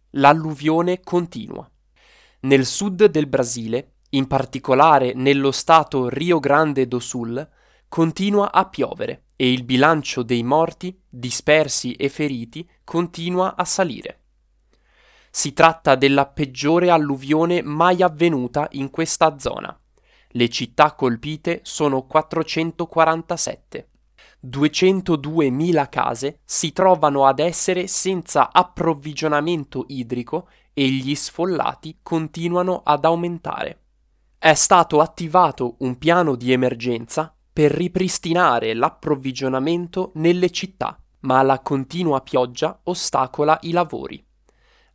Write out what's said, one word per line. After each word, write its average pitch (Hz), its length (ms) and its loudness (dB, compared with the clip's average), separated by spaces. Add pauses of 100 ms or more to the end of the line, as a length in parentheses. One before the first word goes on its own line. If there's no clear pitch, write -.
(120)
L'alluvione 156 880 2
continua. - 680 -6 (720)
Nel 135 240 4
sud 196 420 2
del 151 200 0
Brasile, 120 680 -4 (160)
in 135 160 0
particolare 135 840 2
nello 139 380 2
stato 143 560 2
Rio 156 320 0
Grande 143 480 2
do 123 120 -4
Sul, 120 460 -8 (440)
continua 196 640 0
a 190 160 2
piovere - 560 -6 (100)
e 127 160 2
il 127 140 -4
bilancio 135 580 0
dei 117 200 -2
morti, 165 540 -2 (120)
dispersi 131 840 0
e 139 120 -2
feriti 139 580 -6 (200)
continua 175 720 -2
a 180 80 -2
salire. - 540 -4 (1120)
Si - 220 -4
tratta 160 440 4
della 139 300 2
peggiore 147 640 0
alluvione 156 720 0
mai 170 400 0
avvenuta 156 680 0
in 139 180 -8
questa 160 480 0
zona. - 380 -8 (580)
Le 120 140 2
città 147 460 0
colpite 151 720 -4
sono 135 420 -2
quattrocentoquarantasette. 165 1800 -4 (500)
Duecentoduemila 151 1500 0
case 127 560 -4
si - 260 -2
trovano 151 540 4
ad 135 140 4
essere 180 480 -2
senza 175 680 0
approvvigionamento 151 1400 -2
idrico 127 580 -8 (240)
e 139 160 0
gli 135 260 -2
sfollati 160 880 -4
continuano 170 800 -4
ad 147 220 0
aumentare. 170 800 -4 (560)
È 156 160 6
stato 160 480 4
attivato 160 800 0
un 127 180 -4
piano 160 380 2
di 123 180 0
emergenza 123 840 -2 (160)
per 151 200 4
ripristinare 170 1000 0
l'approvvigionamento 135 1400 -2
nelle 175 340 2
città, - 480 -8 (220)
ma 131 220 2
la 135 180 2
continua 143 640 -2
pioggia 127 600 -4
ostacola 151 800 0
i 170 80 -8
lavori. 151 540 -6 (680)